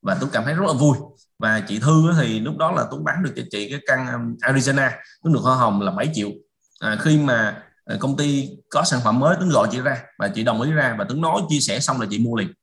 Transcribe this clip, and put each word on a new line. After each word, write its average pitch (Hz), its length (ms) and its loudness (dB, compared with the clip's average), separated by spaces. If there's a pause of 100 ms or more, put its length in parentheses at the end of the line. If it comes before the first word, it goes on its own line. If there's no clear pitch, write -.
Và 98 140 -2
Tuấn - 180 -2
cảm 110 100 -2
thấy 143 100 -2
rất 185 140 0
là 160 60 0
vui. 135 240 4 (420)
Và 110 280 0
chị 104 120 -4
Thư 156 300 6
á 175 120 2
thì 110 180 0
lúc 151 180 -4
đó 160 140 0
là 147 200 -2
Tuấn 147 120 -8
bán 156 200 -2
được 156 120 -2
cho 127 160 -8
chị 104 180 -6
cái 139 180 -8
căn, 127 260 0
um, 117 280 -6
Arizona, 135 500 2 (320)
Tuấn 165 100 4
được 127 100 2
hoa 131 120 4
hồng 110 260 2
là 98 100 -2
bảy 104 220 -2
triệu. 104 160 -2 (500)
À, 107 220 -2
khi 156 160 4
mà, 113 460 0 (220)
à, 110 140 -8
công 135 180 -2
ty 143 320 -2 (200)
có 147 140 0
sản 131 200 0
phẩm 113 160 2
mới, 156 200 4
Tuấn 185 100 0
gọi 131 220 4
chị 123 100 -4
ra 131 160 -2 (220)
và 101 80 -2
chị 107 160 -4
đồng 113 180 0
ý 143 100 0
ra, 135 280 0
và 101 100 -2
Tuấn 139 120 -2
nói 170 280 0
chia 151 100 2
sẻ 104 200 -2
xong 131 220 -2
là 104 80 -4
chị 104 100 -4
mua 117 160 0
liền. 98 160 -2 (120)